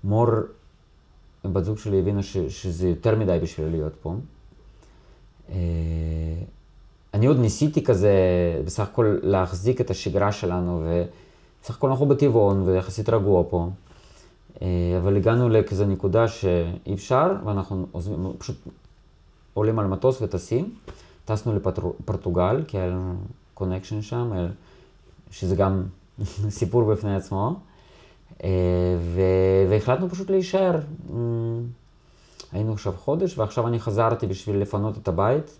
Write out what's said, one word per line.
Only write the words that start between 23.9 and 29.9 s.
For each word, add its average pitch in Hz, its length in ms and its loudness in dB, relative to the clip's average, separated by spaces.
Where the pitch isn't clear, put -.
שם, 120 320 -4
אה, 90 120 -2
שזה 92 260 -2
גם 95 280 2
<laughs> 104 440 -6
סיפור 120 260 2
בפני 104 320 0
עצמו. 101 400 -2
אה, - 40 -2
ו-, 92 680 4
והחלטנו 127 380 2